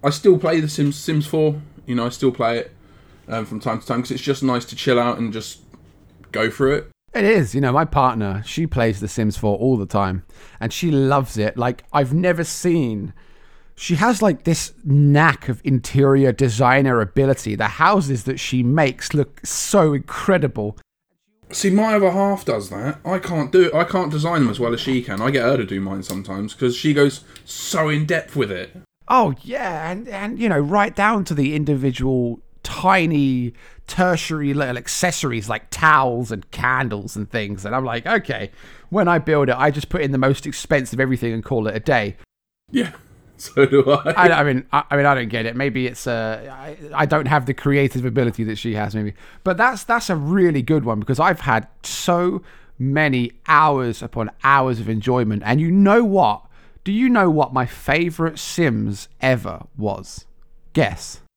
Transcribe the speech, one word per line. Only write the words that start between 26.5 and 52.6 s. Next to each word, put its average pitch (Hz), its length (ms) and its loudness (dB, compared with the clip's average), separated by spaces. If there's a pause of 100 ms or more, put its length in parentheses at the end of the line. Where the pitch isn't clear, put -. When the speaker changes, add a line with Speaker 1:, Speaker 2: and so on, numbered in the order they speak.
Speaker 1:
'cause 123 200 -2
she 151 200 0
goes 143 300 2 (200)
so - 460 -4
in 151 160 0
depth 160 300 -4
with 110 140 0
it. 92 240 -10 (320)
Speaker 2:
Oh, 220 360 2
yeah, 175 480 -8
and, 208 180 -10
and, 208 300 -8
you 226 100 0
know, 165 100 2
right 202 380 0
down 208 280 2
to 160 100 -4
the 143 200 0
individual 131 840 -2 (220)
tiny 147 880 0 (360)
tertiary 160 640 -2
little 127 240 -4
accessories 120 720 -4
like 110 220 -6
towels 127 600 4
and 107 220 -8
candles 123 640 -2
and 104 120 -8
things. 101 380 -6
And 107 80 -6
I'm 131 100 -2
like, 120 220 -6
"Okay, 127 460 -4 (360)
when 180 200 2
I 175 100 4
build 147 300 2
it, 120 100 2
I 143 140 2
just 143 160 -6
put 180 120 -2
in 139 120 -2
the 135 60 0
most 135 280 0
expensive 131 540 -2
everything 127 320 0
and 113 120 -6
call 113 220 -2
it 104 80 -4
a 107 60 -4
day." 113 360 0 (540)
Speaker 1:
Yeah, 208 220 -2 (220)
<laughs> - 220 -20
so - 300 2
do 135 240 4
I. 147 220 0
Speaker 2:
I, 170 280 6
I 151 40 4
mean, 135 280 0
I, 147 160 2
I 143 80 0
mean, 143 100 2
I 143 80 4
don't 120 140 -4
get 110 160 -4
it. 117 120 -6
Maybe 127 320 -2
it's, 120 180 -10
uh, 113 440 -4
I, 143 260 -16 (180)
I 151 100 2
don't 139 220 0
have 139 200 2
the 135 60 -2
creative 139 520 0
ability 120 400 0
that 107 120 -6
she 113 180 -4
has, 104 200 -4
maybe. 104 200 -4 (280)
But 185 140 0
that's, 226 260 0
that's - 260 -2
a 180 80 0
really 160 460 2
good 143 220 0
one 110 160 -2
because 120 180 -2
I've 170 220 2
had 113 260 0 (160)
so 180 600 -2 (360)